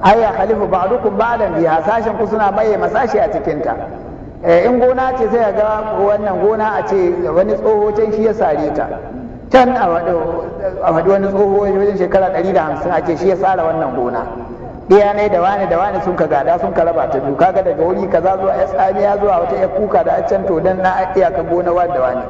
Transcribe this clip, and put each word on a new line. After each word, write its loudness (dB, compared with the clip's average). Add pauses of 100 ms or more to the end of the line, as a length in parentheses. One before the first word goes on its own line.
Ai 6
ya 2
khalifu 0
ba'dukum 0
ba'dan 0
biha, 2
sashen 0
ku 0
suna 0
maye 2
ma -2
sashi 0
a 2
cikin -4
ta. -2 (680)
Eh, 4
in 2
gona 2
ce 0
sai 2
ga -2
wannan 0
gona 0
a -4
ce 2 (160)
wani 2
tsoho 2
can 0
shi -2
ya 2
sare 0
ta. -4 (640)
Can 6
a 0
wado, -2 (380)
a 2
wado 2
wani 2
tsoho 2
wajen 0
shekara 2
ɗari -2
da 2
hamsin -4
a 0
ce -2
shi 0
ya 2
sare 0
wannan -2
gona. -4 (680)
Ɗiya 6
ne 0
da 2
wani 0
da 0
wani -2
sun -2
ka 0
gada 0
sun -2
ka 0
raba 0
ta -2
biyu. -4
Kaga 2
daga 0
wuri -2
kaza 2
zuwa 0
ya 0
tsamiya 0
zuwa 2
wata -2
ya 0
kuka 0
da 0
a -2
can -2
to 0
dan 0
na 0
iyaka 0
gona -2
wa 2
da -4
wani. -2